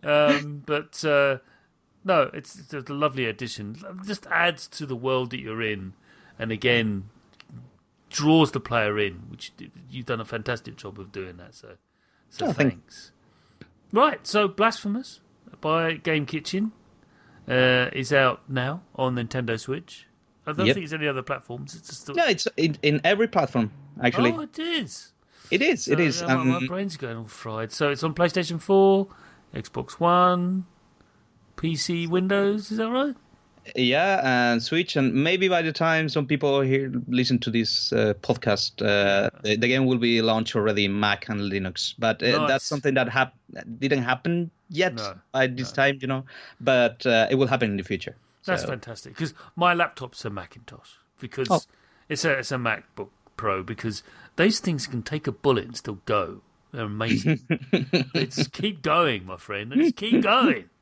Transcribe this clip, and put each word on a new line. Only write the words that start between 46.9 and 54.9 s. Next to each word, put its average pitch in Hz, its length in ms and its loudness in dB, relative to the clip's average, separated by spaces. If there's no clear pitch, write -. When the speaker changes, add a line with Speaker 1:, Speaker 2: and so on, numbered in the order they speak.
Speaker 2:
uh, 117 260 6
it - 40 2
will 131 120 4
happen 123 240 2
in 101 60 -2
the 95 60 -4
future. - 340 -8
Speaker 1:
That's 180 160 -2
Speaker 2:
So. 170 60 -6
Speaker 1:
fantastic, 120 460 -12
'cause 160 200 -6
my 175 180 2
laptop's 160 500 -6
a 113 60 -4
Macintosh, 101 600 -16
because 131 300 -6
Speaker 2:
Oh. 165 100 4
Speaker 1:
it's 147 160 -4
a, 143 140 2
it's 131 140 -6
a 135 40 -4
MacBook 107 540 -6
Pro, 95 260 -2
because 107 400 -8
those 196 240 4
things 156 260 -2
can 120 160 -6